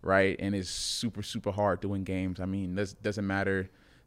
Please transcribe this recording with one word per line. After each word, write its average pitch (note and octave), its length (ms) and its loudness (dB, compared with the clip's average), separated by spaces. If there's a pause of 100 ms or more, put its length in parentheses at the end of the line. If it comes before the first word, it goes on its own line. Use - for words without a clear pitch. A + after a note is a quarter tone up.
right? F#2+ 380 6
And G2+ 140 0
it's F#2 140 -2
super, - 540 -4
super G#2 300 -4
hard G2 300 2
to G2+ 60 -2
win G2 160 -2
games. F#2 360 -2
I F#2 40 -2
mean, F#2+ 300 -2
this G2 180 -2
doesn't G#2 340 -2
matter, G2 440 0 (360)